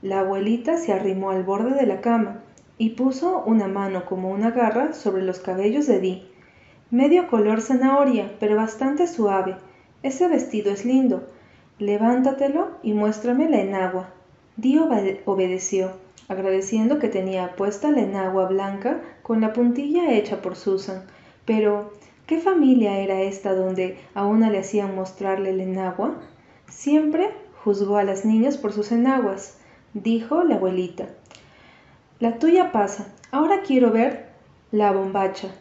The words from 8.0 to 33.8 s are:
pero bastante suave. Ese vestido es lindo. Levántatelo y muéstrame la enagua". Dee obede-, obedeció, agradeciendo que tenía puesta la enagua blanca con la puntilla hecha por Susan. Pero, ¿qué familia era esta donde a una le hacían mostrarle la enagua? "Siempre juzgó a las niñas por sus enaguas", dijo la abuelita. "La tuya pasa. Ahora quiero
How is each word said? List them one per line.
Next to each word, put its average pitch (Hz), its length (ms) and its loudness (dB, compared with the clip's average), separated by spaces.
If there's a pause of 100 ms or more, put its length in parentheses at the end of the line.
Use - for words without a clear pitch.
pero 214 160 2
bastante 269 500 0
suave. 190 500 -2 (460)
Ese 311 260 0
vestido 214 440 0
es 202 120 -6
lindo. 254 380 2 (560)
Levántatelo 262 920 0 (120)
y 214 120 -2
muéstrame 233 540 0
la 240 120 2
enagua". 185 480 -4 (480)
Dee 262 240 2
obede-, 208 460 0
obedeció, 185 680 -2 (360)
agradeciendo 196 680 0
que 247 100 0
tenía 185 480 -4
puesta 202 340 -2
la 269 120 2
enagua 190 440 -2
blanca 196 540 -4 (220)
con 220 180 0
la 220 120 0
puntilla 285 600 2
hecha 208 300 0
por 180 140 -6
Susan. 190 460 -4 (420)
Pero, 208 460 0 (360)
¿qué 330 120 0
familia 262 600 4
era 190 220 -2
esta 196 340 -2
donde 185 420 -2 (180)
a 202 100 -2
una 220 260 4
le 202 80 0
hacían 196 360 -4
mostrarle 190 580 -4
la 190 100 -2
enagua? 190 540 -4 (520)
"Siempre 311 640 0 (340)
juzgó 202 320 0
a 202 80 2
las 196 200 -4
niñas 226 340 2
por 208 140 -6
sus 214 200 -4
enaguas", 233 640 0 (380)
dijo 226 500 -2
la 262 120 2
abuelita. 185 520 -4 (1120)
"La 233 180 -2
tuya 349 340 4
pasa. 202 360 -2 (220)
Ahora 320 320 2
quiero 247 280 4